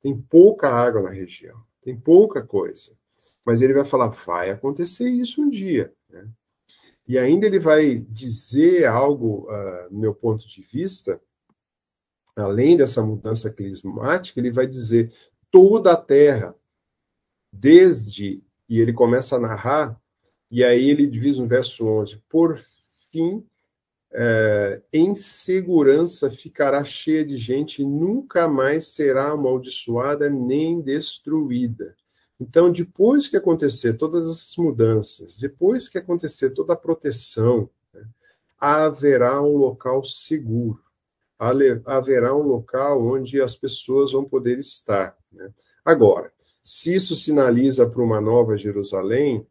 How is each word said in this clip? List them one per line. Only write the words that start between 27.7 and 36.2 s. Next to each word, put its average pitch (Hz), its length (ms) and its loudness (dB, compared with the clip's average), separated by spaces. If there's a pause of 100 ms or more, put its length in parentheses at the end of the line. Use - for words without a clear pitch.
e 139 60 -4
nunca 175 600 -2
mais 143 420 -2
será 139 420 -2
amaldiçoada 131 1000 -4
nem 143 540 -2
destruída." 135 1120 -6 (440)
Então, 165 300 2
depois 214 560 0
que - 100 -4
acontecer 151 580 -2
todas 165 360 -4
essas - 260 -14
mudanças, 113 840 -2
depois 175 500 -2
que - 100 -8
acontecer 175 520 -4